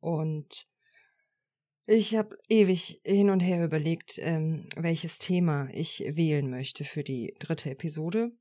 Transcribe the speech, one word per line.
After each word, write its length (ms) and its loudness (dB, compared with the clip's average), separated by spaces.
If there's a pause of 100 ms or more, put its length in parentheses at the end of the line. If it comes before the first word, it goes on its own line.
Und 640 -4 (1200)
ich 300 4
hab 180 -2 (140)
ewig 560 4
hin 260 4
und 80 4
her 260 2
überlegt, 540 -2
ähm, 560 -2
welches 460 -2
Thema 520 0
ich 280 -8
wählen 500 0
möchte 320 -8
für 220 -8
die 340 -6
dritte 320 -6
Episode. 720 -4